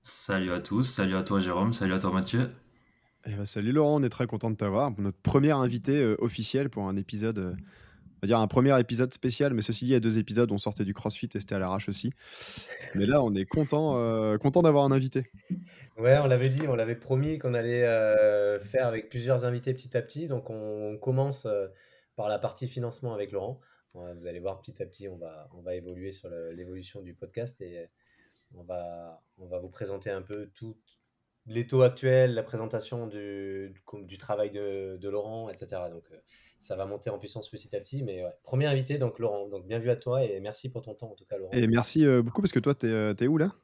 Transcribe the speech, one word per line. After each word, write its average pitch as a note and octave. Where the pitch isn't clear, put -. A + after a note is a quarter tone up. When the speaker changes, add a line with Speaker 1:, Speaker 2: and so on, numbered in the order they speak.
Speaker 1:
Salut F#2
à F2+
tous, A2+
salut F#2+
à F#2
toi, G2
Jérôme, F#2
salut F#2+
à F#2+
toi, F#2
Mathieu. A2+
Speaker 2:
Eh A2+
ben, G2+
salut, G#2+
Laurent, D3+
on C#3
est A#2+
très B2
content A2+
de G#2+
t'avoir. G#2
Notre G2
premier C#3+
invité, C3
euh, A2+
officiel A#2+
pour G2+
un F#2+
épisode, G#2+
euh, F2+
on -
va -
dire A#2
un A2
premier C3
épisode B2
spécial, C3
mais A2
ceci A2
dit, B2+
il -
y B2+
a -
deux A2+
épisodes, A2
on G2+
sortait G#2
du G2
CrossFit -
et G2
c'était G2
à G2
l'arrache F#2+
aussi. A2
Mais G2
là, C#3
on G#2+
est F#2+
content, D3
euh, A2
content C#3+
d'avoir C#3+
un C3+
invité. C3
Speaker 3:
Ouais, B2+
on D3
l'avait C3
dit, D3
on B2+
l'avait A2+
promis C#3+
qu'on B2+
allait, A#2+
euh, G#2+
faire B2
avec A2+
plusieurs B2
invités B2
petit -
à A#2+
petit. D#3
Donc, B2+
on, G#2+
on G#2+
commence, C3+
euh, G#2
par G#2
la G#2
partie B2
financement A#2+
avec G2+
Laurent. G#2
Ouais, F2
vous F2
allez F2
voir, F#2+
petit -
à F#2+
petit, G2
on F#2
va, D#2
on F2+
va F2+
évoluer F2+
sur F#2+
le, E2
l'évolution F2+
du F2+
podcast A#2
et F2
on F2
va, F2
on F#2
va F2+
vous F2+
présenter G2
un F#2+
peu G2+
tout A2
l'étau A#2+
actuel, B2+
la A2
présentation A#2
du, G2
du, G2+
du F#2
travail G#2
de, G2
de G2
Laurent, G#2+
et F2+
cetera. F2+
Donc, E2+
euh, D#2+
ça -
va F#2+
monter G2+
en G2+
puissance G#2
petit -
à G2+
petit. C3+
Mais F#2
ouais, F2
premier C3+
invité, C#3
donc B2
Laurent. G#2
Donc, F#2+
bienvenue A#2
à A#2
toi B2
et G2
merci G#2+
pour A#2+
ton A2
temps, A2
en -
tout -
cas, G#2
Laurent. F#2+
Speaker 2:
Et A#2+
merci, A#2+
euh, B2+
beaucoup, A#2+
parce G3
que B2+
toi, C#3+
t'es, A#2+
euh, G#2+
t'es A#2+
où, D#3+
là ? F3+